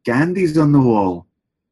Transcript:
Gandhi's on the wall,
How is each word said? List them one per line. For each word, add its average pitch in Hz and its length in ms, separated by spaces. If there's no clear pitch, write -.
Gandhi's 160 520
on 151 140
the 143 100
wall, 101 460